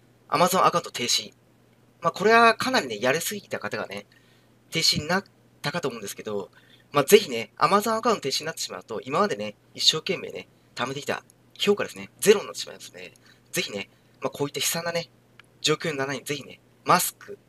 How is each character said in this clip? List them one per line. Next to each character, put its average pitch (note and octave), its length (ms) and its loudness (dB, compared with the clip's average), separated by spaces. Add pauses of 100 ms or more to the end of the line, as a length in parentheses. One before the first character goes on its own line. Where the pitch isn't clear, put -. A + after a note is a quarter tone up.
(280)
Amazon F3 360 4
ア D#3+ 80 8
カ F3 60 2
ウ - 20 0
ン - 40 -12
ト - 60 -10
停 B2 140 -4
止。 G#2+ 280 0 (680)
ま E3+ 80 0
あ、 - 20 -10
こ F#3 120 -6
れ A3 80 6
は A3+ 220 8
か B3 160 -4
な B3+ 100 2
り C#3+ 60 -4
ね、 A2 140 -6
や B2 100 2
り D#3+ 100 2
す - 140 -6
ぎ G3+ 140 -8
た G2+ 100 -6
方 G#2+ 200 -6
が F#2+ 80 -6
ね、 G2+ 200 -12 (640)
停 D#3+ 100 -2
止 D#3 200 2
に D3+ 80 -8
な F3+ 100 2
っ F#3+ 60 -4 (380)
た C#3+ 100 -4
か E3+ 80 -4
と C#3+ 80 -2
思 A#2+ 80 -6
う - 20 -12
ん G#2 40 -12
で G2 60 -10
す - 60 -10
け - 80 -18
ど、 G2+ 280 -6 (420)
ま C#3+ 80 4
あ、 C#3 40 4
ぜ G#3 140 10
ひ F3 120 2
ね、 A2+ 260 -6
Amazon G#3 400 2
ア A3+ 40 -2
カ A#3 100 0
ウ - 20 4
ン F#3+ 40 2
ト - 60 -8
停 C3+ 80 -4
止 - 120 -4
に D3+ 40 -8
な D#3+ 60 -8
っ - 20 -8
て - 60 -10
し - 100 -8
ま F#2+ 80 -10
う F2+ 60 -16
と、 G#2 160 -8
今 C#3+ 180 -4
ま G3+ 100 2
で C3 80 -4
ね、 G#2 200 -10 (180)
一 - 80 -6
生 - 160 4
懸 D#3+ 200 -6
命 - 120 -10
ね、 F#2 160 -14 (280)
貯 A#2+ 120 -4
め C3+ 80 -6
て - 60 -8
き - 40 -14
た - 200 -4 (340)
評 G3+ 160 4
価 - 100 -4
で - 60 -12
す - 60 -16
ね、 G2 140 -16 (100)
ゼ G#3+ 140 8
ロ G3 60 -2
に C#3 60 -10
な E2+ 60 -12
っ - 20 -12
て - 60 -10
し - 60 -8
ま - 80 -16
い - 20 -18
ま - 60 -18
す - 100 -18
の F2 60 -18
で、 F2+ 140 -16 (380)
ぜ E3+ 120 -4
ひ - 100 -8
ね、 G2 160 -8 (320)
ま C3+ 80 -4
あ、 - 20 -6
こ - 140 -6
う - 20 -6
い C#3+ 40 -8
っ - 20 -20
た C#3+ 80 -8
悲 - 60 -2
惨 E3+ 180 -4
な E3+ 80 -4
ね、 E3+ 160 -4 (540)
状 - 120 2
況 D#3+ 160 -6
に C#3+ 60 -6
な C3+ 80 -2
ら C3+ 40 -6
な C#3+ 40 -6
い C3 40 -6
よ A#2 40 -8
う - 20 -20
に、 - 40 -14
ぜ D3 100 -6
ひ C3 80 -12
ね、 - 160 -20 (240)
マ E3 160 4
ス - 140 -4
ク、 - 240 -20 (100)